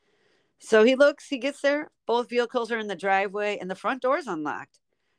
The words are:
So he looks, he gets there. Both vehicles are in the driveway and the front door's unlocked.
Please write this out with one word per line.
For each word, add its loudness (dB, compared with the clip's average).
So 4
he 6
looks, 2
he -6
gets -6
there. 0
Both -2
vehicles -2
are -2
in -6
the -6
driveway -2
and -8
the -6
front -6
door's 0
unlocked. -8